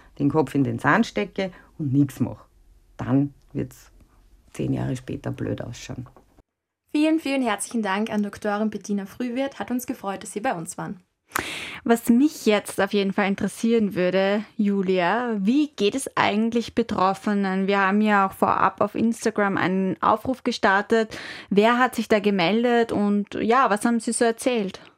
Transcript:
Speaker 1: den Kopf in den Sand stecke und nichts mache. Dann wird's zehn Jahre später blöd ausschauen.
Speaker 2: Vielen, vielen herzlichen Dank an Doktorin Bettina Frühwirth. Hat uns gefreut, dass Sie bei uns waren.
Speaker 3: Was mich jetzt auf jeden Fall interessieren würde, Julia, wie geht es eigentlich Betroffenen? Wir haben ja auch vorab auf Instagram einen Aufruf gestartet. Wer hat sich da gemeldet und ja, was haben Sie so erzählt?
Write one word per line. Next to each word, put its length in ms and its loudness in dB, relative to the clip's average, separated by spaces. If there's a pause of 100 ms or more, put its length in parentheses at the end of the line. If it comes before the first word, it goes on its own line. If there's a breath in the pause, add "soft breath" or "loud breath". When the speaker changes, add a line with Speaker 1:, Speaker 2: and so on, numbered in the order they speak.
(200 soft breath)
Speaker 1:
den 100 2
Kopf 240 0
in 80 2
den 160 -2
Sand 260 2
stecke 460 -4 (260 soft breath)
und 160 -4
nichts 280 2
mache. 240 -4 (520)
Dann 380 0 (180)
wird's 380 -10 (640)
zehn 200 -4
Jahre 220 -4
später 380 -8
blöd 280 -6
ausschauen. 460 -12 (840)
Speaker 2:
Vielen, 260 2
vielen 240 -2
herzlichen 400 -4
Dank 280 -2
an 120 -2
Doktorin 480 -4
Bettina 340 -6
Frühwirth. 540 -6
Hat 140 -8
uns 160 -4
gefreut, 340 -8
dass 100 -14
Sie 60 -8
bei 160 -2
uns 240 -10
waren. 220 -10 (800 loud breath)
Speaker 3:
Was 260 2
mich 380 2
jetzt 340 0
auf 120 0
jeden 200 0
Fall 140 0
interessieren 720 0
würde, 480 2 (120)
Julia, 840 2
wie 340 2
geht 220 0
es 200 -8
eigentlich 600 0
Betroffenen? 920 0
Wir 140 2
haben 200 2
ja 280 4
auch 40 -8
vorab 480 2
auf 140 0
Instagram 600 0
einen 440 0
Aufruf 440 0
gestartet. 720 0 (320 loud breath)
Wer 280 6
hat 180 2
sich 100 -2
da 140 4
gemeldet 720 2
und 420 0
ja, 360 2
was 140 2
haben 140 2
Sie 140 -2
so 120 2
erzählt? 560 0 (180)